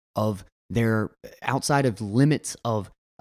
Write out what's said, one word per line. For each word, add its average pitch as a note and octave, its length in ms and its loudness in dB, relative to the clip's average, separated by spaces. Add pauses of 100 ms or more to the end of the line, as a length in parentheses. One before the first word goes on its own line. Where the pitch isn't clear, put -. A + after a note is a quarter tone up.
(160)
of G#2+ 300 -2 (260)
their, A2+ 400 2 (320)
outside C#3 420 0
of A2+ 160 -2
limits B2 540 2 (100)
of, A2 240 -2 (320)